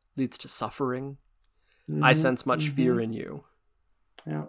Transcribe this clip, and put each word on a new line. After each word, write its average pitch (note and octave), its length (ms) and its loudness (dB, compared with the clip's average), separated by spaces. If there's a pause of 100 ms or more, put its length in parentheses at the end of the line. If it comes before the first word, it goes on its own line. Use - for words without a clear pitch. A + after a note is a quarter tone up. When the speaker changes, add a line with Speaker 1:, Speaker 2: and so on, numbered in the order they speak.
(180)
Speaker 1:
leads B2+ 220 -4
to - 100 -10
suffering. C3 680 -4 (720)
I - 20 -8
Speaker 2:
Mm-hmm. C#3+ 300 6
Speaker 1:
sense C3 240 0
much C3+ 200 0
Speaker 2:
Mm-hmm. C#3+ 100 -4
Speaker 1:
fear B2+ 240 4
in A2+ 140 -4
you." - 320 -10 (800)
Speaker 2:
Yeah, D3+ 220 -6